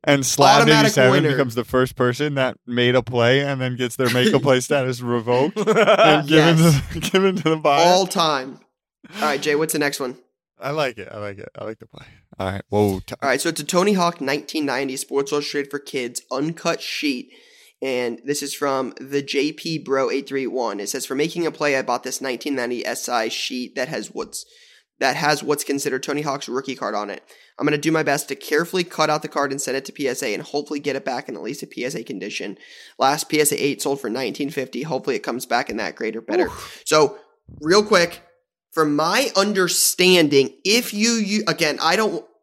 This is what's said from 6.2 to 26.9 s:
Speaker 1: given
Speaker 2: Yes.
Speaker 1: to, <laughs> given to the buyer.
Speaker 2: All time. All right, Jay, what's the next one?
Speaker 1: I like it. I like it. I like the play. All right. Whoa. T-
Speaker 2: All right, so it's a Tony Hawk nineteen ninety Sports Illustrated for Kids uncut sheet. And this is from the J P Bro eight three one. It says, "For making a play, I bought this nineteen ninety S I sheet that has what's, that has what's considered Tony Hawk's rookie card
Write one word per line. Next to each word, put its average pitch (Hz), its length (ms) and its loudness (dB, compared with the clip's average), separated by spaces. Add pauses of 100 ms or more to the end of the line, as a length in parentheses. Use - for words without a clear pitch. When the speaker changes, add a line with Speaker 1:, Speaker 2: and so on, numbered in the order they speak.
Speaker 1:
given 160 300 6
Speaker 2:
Yes. 160 340 4
Speaker 1:
to, 165 80 -6
<laughs> - 100 -6
given 190 260 2
to 160 140 0
the 160 60 2
buyer. 151 280 4
Speaker 2:
All 180 220 6
time. 139 540 -2 (560)
All 214 60 -4
right, 143 200 0
Jay, 147 140 0
what's 156 160 0
the 160 80 -2
next 143 180 -2
one? 123 180 -8 (440)
Speaker 1:
I 127 100 -6
like 143 280 -2
it. 92 120 -12
I 107 80 -12
like 101 200 -10
it. - 100 -16 (100)
I 107 60 -10
like 110 160 -12
the - 60 -20
play. - 200 -20 (320)
All 95 120 -4
right. 98 180 -8
Whoa. 101 320 2
T- - 200 -12
Speaker 2:
All 139 80 -2
right, 131 120 0
so 170 80 -2
it's 156 120 -4
a 147 40 -8
Tony 190 300 2
Hawk 175 260 0
nineteen 147 440 -4
ninety 131 320 -4
Sports 139 360 -4
Illustrated 147 400 -4
for 143 80 -8
Kids 123 500 -8
uncut 160 500 -4
sheet. 135 500 -4 (500)
And 123 440 -4
this 147 180 -4
is 143 120 -8
from 131 460 -2
the 139 220 -4
J 143 300 -2
P 160 260 -6
Bro 131 320 -2
eight 131 180 -4
three 135 200 -4
one. 107 320 -4
It 101 80 -6
says, 131 180 -6
"For - 80 -8
making 165 320 -2
a 151 60 -2
play, 147 240 -2
I 131 60 -2
bought 123 220 -2
this 127 160 -8
nineteen 135 360 -6
ninety 123 300 -4
S 117 220 -6
I 117 200 -2
sheet - 480 -8
that 127 120 -4
has 117 200 -8
what's, - 360 -10 (540)
that 131 160 0
has 147 300 0
what's 143 180 -2
considered 139 400 -4
Tony 147 200 -4
Hawk's 139 260 -6
rookie 131 260 -6
card 107 220 -6